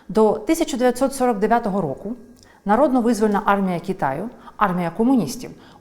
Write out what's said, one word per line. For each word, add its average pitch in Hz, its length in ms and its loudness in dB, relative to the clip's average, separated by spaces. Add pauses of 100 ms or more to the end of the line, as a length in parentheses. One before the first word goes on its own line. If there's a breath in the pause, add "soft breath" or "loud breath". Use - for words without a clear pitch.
До 214 240 4
тисяча 320 440 -2
дев'ятсот 254 380 0
сорок 247 240 0
дев'ятого 208 420 0
року 175 320 -6 (520 soft breath)
Народно-визвольна 220 800 2
армія 190 360 0
Китаю, 180 500 -4 (260 loud breath)
армія 180 340 0
комуністів, 226 600 0 (300 loud breath)